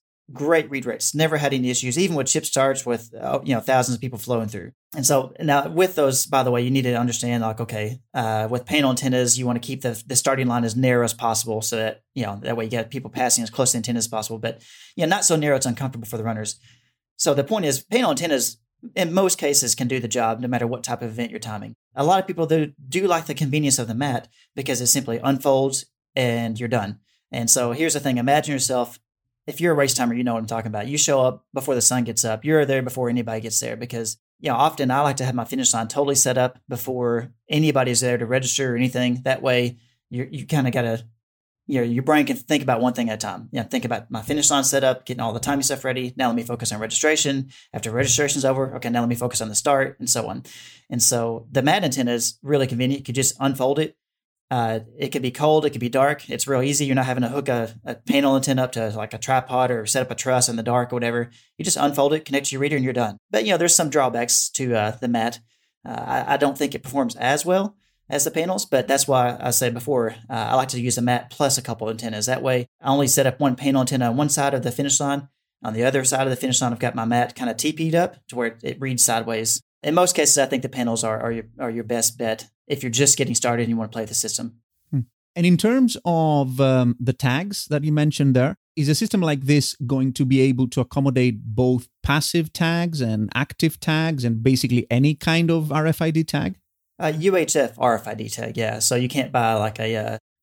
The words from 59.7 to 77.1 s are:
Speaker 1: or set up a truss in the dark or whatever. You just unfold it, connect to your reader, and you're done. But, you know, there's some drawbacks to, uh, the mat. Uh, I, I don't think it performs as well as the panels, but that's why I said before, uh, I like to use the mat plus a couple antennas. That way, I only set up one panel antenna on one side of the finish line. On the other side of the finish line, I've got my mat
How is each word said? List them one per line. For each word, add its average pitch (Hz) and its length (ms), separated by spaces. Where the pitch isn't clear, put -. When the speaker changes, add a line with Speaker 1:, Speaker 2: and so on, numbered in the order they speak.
Speaker 1:
or 113 140
set 131 160
up 123 100
a 113 40
truss 127 320
in 117 80
the 113 80
dark 120 300
or - 20
whatever. 120 340
You 160 80
just 180 120
unfold 143 360
it, 156 120
connect 139 220
to - 60
your 135 80
reader, 147 140
and 131 80
you're 127 100
done. 110 240
But, 220 160
you 208 60
know, 175 60
there's 170 180
some 160 140
drawbacks 120 640
to, 127 220
uh, 107 180
the 123 160
mat. 117 320
Uh, 117 200
I, 127 280
I 139 40
don't 139 200
think 139 180
it - 80
performs 131 320
as 139 300
well 190 300
as 143 140
the 156 80
panels, 185 340
but 131 220
that's 135 200
why 123 320
I 127 120
said 120 220
before, 120 420
uh, 127 40
I 113 220
like 131 140
to 127 100
use 120 160
the 123 60
mat 123 280
plus 135 280
a 123 40
couple 110 280
antennas. 110 360
That 127 160
way, 127 260
I 135 80
only 139 180
set 135 200
up 123 120
one 131 180
panel 135 240
antenna 127 280
on 117 80
one 147 120
side 143 240
of 127 100
the 120 80
finish 143 280
line. 143 280
On 110 100
the 113 100
other 135 220
side 135 200
of 135 40
the 127 80
finish 131 240
line, 123 100
I've 117 80
got 120 160
my 113 80
mat 120 320